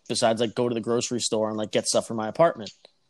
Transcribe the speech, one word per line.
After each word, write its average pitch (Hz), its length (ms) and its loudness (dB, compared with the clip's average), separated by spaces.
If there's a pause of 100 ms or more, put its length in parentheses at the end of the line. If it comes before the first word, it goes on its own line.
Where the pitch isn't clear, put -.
besides, 113 340 2
like, 110 140 -2
go 120 140 2
to 120 40 -2
the 113 80 -2
grocery 117 400 -2
store 107 280 0
and, 107 80 -6
like, 107 140 -4
get 117 160 0
stuff - 200 0
for 113 60 -6
my 107 140 -4
apartment." 110 440 2 (380)